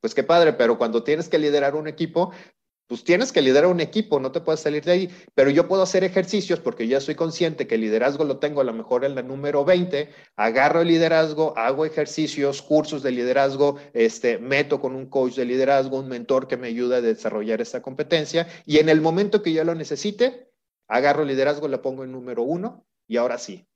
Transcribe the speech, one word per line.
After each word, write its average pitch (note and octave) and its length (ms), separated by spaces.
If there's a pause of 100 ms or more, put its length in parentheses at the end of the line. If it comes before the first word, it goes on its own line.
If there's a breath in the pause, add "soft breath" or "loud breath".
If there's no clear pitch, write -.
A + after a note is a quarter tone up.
Pues - 140
qué C3+ 80
padre, E3 300
pero A#2 260
cuando A#2 240
tienes D#3+ 260
que E3+ 80
liderar C#3+ 380
un D#3 120
equipo, E3+ 440 (540 loud breath)
pues A#2 200
tienes G3+ 260
que E3+ 100
liderar C#3+ 300
un F3 80
equipo, D#3+ 400
no C3 140
te E3+ 80
puedes D#3 180
salir D3 240
de F3 80
ahí. F#3 180 (240 loud breath)
Pero C#3 160
yo E3 200
puedo F#3+ 120
hacer F#3 220
ejercicios F#3 560
porque A#2 260
ya C3 140
soy D3+ 160
consciente D#3+ 500
que A#2 100
el A2+ 60
liderazgo B2 440
lo C3+ 140
tengo D3 200
a C3 60
lo A#2 80
mejor B2 320
en C#3 100
la B2 80
número C#3 400
veinte, F3 460 (260 loud breath)
agarro C3 460
el E3+ 80
liderazgo, D#3+ 680
hago C#3 280
ejercicios, D3 760
cursos D3+ 400
de C3 100
liderazgo, C3+ 680 (160 loud breath)
este, A2+ 440
meto C#3+ 440
con C3 140
un C3 120
coach B2+ 280
de C3 100
liderazgo, C3 520
un C3+ 120
mentor C3 360
que B2+ 120
me B2 100
ayude B2 300
a B2 40
desarrollar A2 600
esa B2 200
competencia, D3+ 680 (180 loud breath)
y D3+ 140
en D#3 100
el D#3 100
momento G3 420
que E3+ 120
yo D#3+ 100
lo E3 120
necesite, G3+ 720 (400)
agarro C#3+ 320
el C#3+ 80
liderazgo, C#3+ 400
lo C3 120
pongo C3 220
en B2+ 80
número B2 320
uno, E3+ 420 (220)
y A2+ 80
ahora A#2+ 220
sí F#2 280 (100)